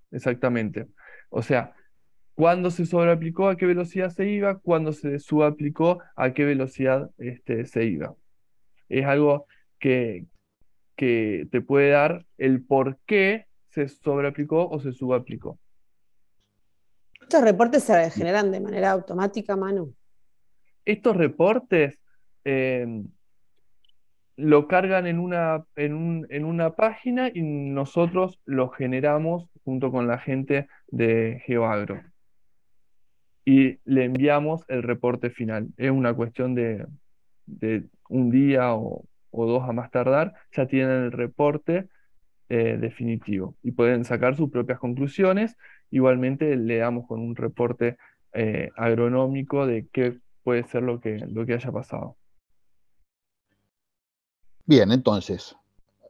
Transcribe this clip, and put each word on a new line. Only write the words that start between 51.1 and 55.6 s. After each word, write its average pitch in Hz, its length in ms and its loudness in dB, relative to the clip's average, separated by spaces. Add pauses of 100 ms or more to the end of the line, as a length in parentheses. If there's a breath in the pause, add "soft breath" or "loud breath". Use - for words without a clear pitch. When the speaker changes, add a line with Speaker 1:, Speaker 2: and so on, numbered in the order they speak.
Speaker 1:
lo 113 280 -6
que 120 100 -2
haya 120 180 -6
pasado. - 420 -10 (2500)
Speaker 3:
Bien, 113 260 8
entonces, 107 640 0 (540)